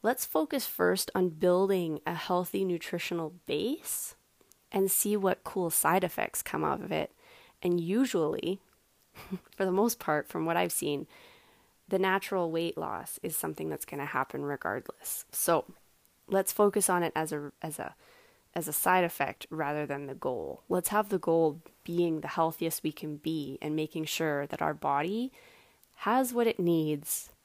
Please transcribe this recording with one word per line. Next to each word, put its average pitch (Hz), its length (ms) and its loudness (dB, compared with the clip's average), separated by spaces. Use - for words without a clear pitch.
Let's - 240 0
focus 302 420 0
first 180 480 2
on 185 140 4
building 180 760 4
a 175 80 -4
healthy 180 500 0
nutritional 170 720 -2
base - 680 -4
and 196 200 2
see 208 260 2
what 190 260 0
cool 180 280 -2
side 180 320 4
effects - 400 -4
come 156 200 -2
out 151 180 0
of 170 100 -6
it. 160 200 -2
And 175 160 2
usually, 185 760 0
<laughs> - 320 -12
for 196 100 0
the 190 60 2
most 214 260 2
part, 151 300 0
from 160 180 -4
what 165 120 2
I've 180 140 2
seen, 147 360 -2
the 196 100 0
natural 190 540 2
weight 165 260 -2
loss - 460 -6
is 160 120 -4
something 160 340 -4
that's 143 160 -6
gonna 143 200 -8
happen 143 380 -4
regardless. - 880 -6
So - 340 2
let's 196 260 2
focus 208 360 4
on 180 120 4
it 170 140 0
as 160 160 -2
a, 147 200 -6
as 156 160 -8
a, - 160 -8
as 165 140 -2
a 151 60 -4
side 180 300 4
effect - 460 -4
rather 151 380 -2
than 139 180 -4
the 135 80 -8
goal. 117 560 -4
Let's 180 200 0
have 208 200 0
the 190 80 0
goal 165 440 4
being 170 380 0
the - 60 -8
healthiest 165 560 0
we 160 80 0
can 151 260 -8
be 147 460 -4
and 151 120 -2
making 156 300 -4
sure 151 400 -2
that - 160 -6
our 151 140 0
body 160 560 -2
has 247 340 2
what 233 120 4
it 220 140 2
needs 160 680 2